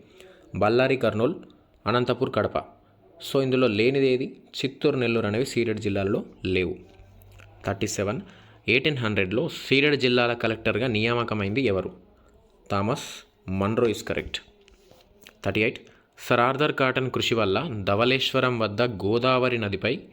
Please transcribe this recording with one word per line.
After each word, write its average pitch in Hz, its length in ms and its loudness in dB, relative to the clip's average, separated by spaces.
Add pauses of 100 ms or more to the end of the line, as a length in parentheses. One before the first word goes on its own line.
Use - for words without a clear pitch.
(560)
బళ్ళారి, 123 400 2
కర్నూలు, 117 440 0 (460)
అనంతపూర్, 123 480 0
కడప. - 240 0 (760)
So, 139 80 4
ఇందులో 131 240 2
లేనిది 127 420 4
ఏది? 127 280 0 (120)
చిత్తూరు, 139 480 -2
నెల్లూరు 117 300 0
అనేవి 107 200 0
సీడెడ్ 110 340 -2
జిల్లాల్లో 98 440 -2 (200)
లేవు. 92 320 0 (880)
థర్టీ 98 200 -2
సెవెన్, 104 340 -4 (480)
ఎయిటీన్ 135 300 2
హండ్రెడ్లో 107 500 0
సీడెడ్ 139 520 2
జిల్లాల 123 320 2
కలెక్టర్గా 110 540 -2
నియామకమైంది 113 760 0
ఎవరు? 98 320 0 (800)
థామస్ 104 320 0 (460)
మన్రో 101 380 0
is 107 120 -2
correct. - 400 -6 (1040)
థర్టీ 101 160 -2
ఎయిట్, 110 180 -2 (400)
సర్ 123 220 0
ఆర్థర్ 135 320 2
కాటన్ 131 380 0
కృషి 117 240 -2
వల్ల 107 500 0
ధవళేశ్వరం 123 760 2
వద్ద 107 240 0
గోదావరి 120 760 2
నదిపై 104 420 -2 (120)